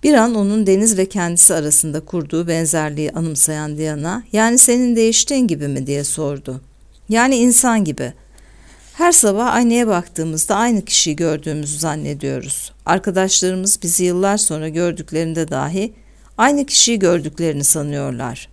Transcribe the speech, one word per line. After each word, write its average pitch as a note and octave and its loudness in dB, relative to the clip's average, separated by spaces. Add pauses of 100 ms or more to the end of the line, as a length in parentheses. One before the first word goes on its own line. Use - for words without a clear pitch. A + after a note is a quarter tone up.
Bir D4 6
an A#3 4
onun G#3 2
deniz G3 2
ve F#3+ 2
kendisi F3 2
arasında D3+ 0
kurduğu D#3+ -4
benzerliği D#3 -2
anımsayan D3+ -4
Diana, D#3 -4 (100)
"Yani A3+ 2
senin A#3+ 4
değiştiğin A#3 2
gibi D3 -2
mi?" C3+ -4
diye C#3+ -4
sordu. C#3 -6 (480)
"Yani A#3+ 2
insan A#3 4
gibi. C#3 -6 (840)
Her F4 2
sabah A3 2
aynaya A#3 4
baktığımızda E3+ -2
aynı A3 0
kişiyi - 0
gördüğümüzü D3+ -4
zannediyoruz. C#3+ -6 (140)
Arkadaşlarımız F#3 0
bizi E3+ 0
yıllar F#3 0
sonra D#3 -4
gördüklerinde E3 -4
dahi E3 -4 (460)
aynı C#4 2
kişiyi A#3 2
gördüklerini E3 0
sanıyorlar." C#3 -2